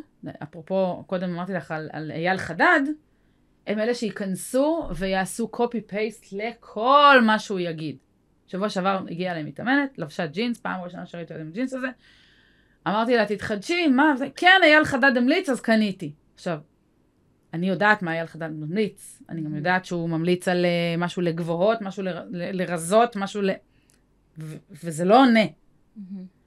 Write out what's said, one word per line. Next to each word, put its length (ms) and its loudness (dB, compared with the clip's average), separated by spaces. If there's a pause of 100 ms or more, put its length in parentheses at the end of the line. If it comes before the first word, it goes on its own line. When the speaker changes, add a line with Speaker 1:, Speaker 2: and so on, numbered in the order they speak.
(440)
Speaker 1:
אפרופו, 640 -4
קודם 220 -4
אמרתי 240 -8
לך 180 -8
על, 220 -8
על 180 -8
אייל 260 -2
חדד, 440 2 (840)
הם 120 -2
אלה 140 0
שייכנסו 1000 -2
ויעשו 600 -2
copy-paste 760 -4
לכל 920 4
מה 140 4
שהוא 200 -6
יגיד. 380 -6 (500)
שבוע 220 -4
שעבר 300 -2 (120)
הגיעה 220 -6
אליי 100 -6
מתאמנת, 540 -2
לבשה 300 -6
ג'ינס, 320 -4
פעם 220 -6
ראשונה 240 -14
שראיתי 280 -14
אותה 100 -10
עם 80 -12
ג'ינס 220 -6
הזה, 140 -6 (1000)
אמרתי 280 0
לה, 100 4
"תתחדשי, 640 -2
מה 300 4
זה?" 180 -4
"כן, 280 6
אייל 220 6
חדד 320 2
המליץ, 320 2
אז 120 -2
קניתי." 500 0 (240)
עכשיו, 240 -6 (960)
אני 160 -2
יודעת 320 2
מה 120 -4
אייל 140 -4
חדד 220 -12
ממליץ, 800 -6
אני 120 -8
גם 120 -6
Speaker 2:
Mhm. 20 -6
Speaker 1:
יודעת 300 0
שהוא 240 -4
ממליץ 380 0
על, 180 2
אה, 320 0
משהו 240 -2
לגבוהות, 600 0
משהו 220 -8
ל-, 60 -4
ל-, 520 -8
לרזות, 540 2
משהו 260 -6
ל-, 100 2 (840)
ו-, 180 -14 (280)
וזה 220 -4
לא 160 8
עונה. 240 6
Speaker 2:
Mhm. 540 -16 (480)